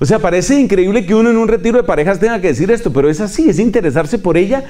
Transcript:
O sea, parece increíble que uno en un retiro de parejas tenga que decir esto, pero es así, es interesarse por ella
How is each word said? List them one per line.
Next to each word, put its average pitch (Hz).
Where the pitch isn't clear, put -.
O 147
sea, 214
parece 185
increíble 196
que 180
uno 226
en 226
un 226
retiro 226
de 226
parejas 175
tenga 226
que 180
decir 156
esto, 214
pero 139
es 156
así, 214
es 160
interesarse 196
por 170
ella 214